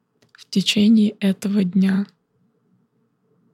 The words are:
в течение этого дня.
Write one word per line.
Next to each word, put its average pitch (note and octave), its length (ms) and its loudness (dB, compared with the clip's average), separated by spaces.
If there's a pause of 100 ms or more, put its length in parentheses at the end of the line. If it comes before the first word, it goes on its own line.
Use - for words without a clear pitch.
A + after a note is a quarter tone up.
(340)
в - 160 -20
течение G#3 680 2
этого G3 440 -2
дня. F#3+ 420 0 (1500)